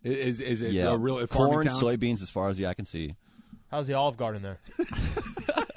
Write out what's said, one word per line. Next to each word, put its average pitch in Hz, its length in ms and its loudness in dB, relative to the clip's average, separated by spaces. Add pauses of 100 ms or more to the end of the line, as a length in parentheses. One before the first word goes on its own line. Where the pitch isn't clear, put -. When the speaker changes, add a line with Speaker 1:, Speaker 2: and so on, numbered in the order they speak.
Speaker 1:
I-, 120 60 -2
is, 127 320 0
is 123 200 -2
it 113 120 -2
Speaker 2:
Yeah. 90 200 4
Speaker 1:
a 117 40 2
real 131 180 0 (120)
farming 135 260 4
Speaker 2:
Corn, 151 140 4
Speaker 1:
town? 131 140 2
Speaker 2:
soybeans, 120 400 2
as 90 80 -8
far 98 200 0
as 95 80 -2
the 95 100 -2
eye 90 80 -2
can 101 100 -8
see. 80 300 -6 (560)
Speaker 3:
How's 143 160 -2
the 139 80 -2
Olive 139 220 2
Garden 110 260 -2
there? 98 160 -10 (180)
<laughs> 349 80 0 (920)